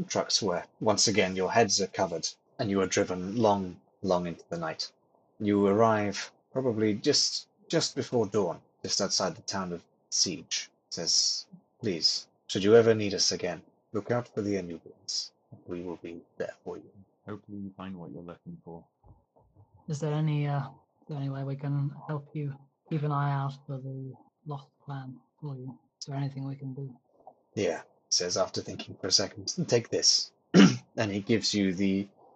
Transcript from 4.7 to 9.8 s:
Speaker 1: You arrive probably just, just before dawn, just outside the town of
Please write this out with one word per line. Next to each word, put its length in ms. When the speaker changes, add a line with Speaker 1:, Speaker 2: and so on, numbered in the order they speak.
Speaker 1:
You 260
arrive 640
probably 420
just, 540
just 280
before 300
dawn, 340
just 180
outside 340
the 80
town 300
of 100